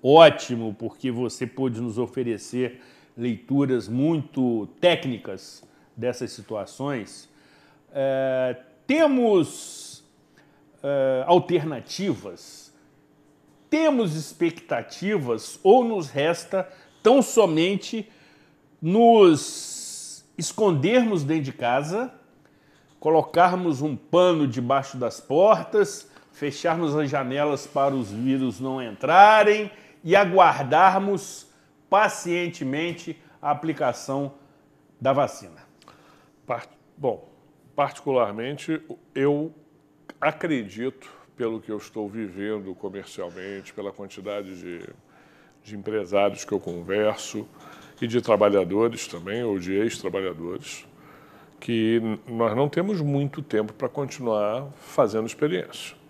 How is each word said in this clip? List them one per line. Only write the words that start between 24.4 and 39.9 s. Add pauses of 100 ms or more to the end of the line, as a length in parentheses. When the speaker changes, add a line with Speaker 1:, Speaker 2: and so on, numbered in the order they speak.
Speaker 1:
debaixo
das
portas, (240)
fecharmos
as
janelas
para
os
vírus
não
entrarem (320)
e
aguardarmos (420)
pacientemente (240)
a
aplicação (640)
da
vacina? (840)
Speaker 2:
Par-, (300)
bom, (460)
particularmente, (340)
eu (680)